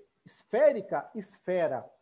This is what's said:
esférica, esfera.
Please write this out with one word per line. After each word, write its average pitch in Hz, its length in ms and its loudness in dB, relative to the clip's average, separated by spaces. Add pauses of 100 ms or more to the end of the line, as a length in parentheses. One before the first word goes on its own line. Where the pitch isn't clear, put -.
(240)
esférica, 226 920 0
esfera. 170 720 -2 (140)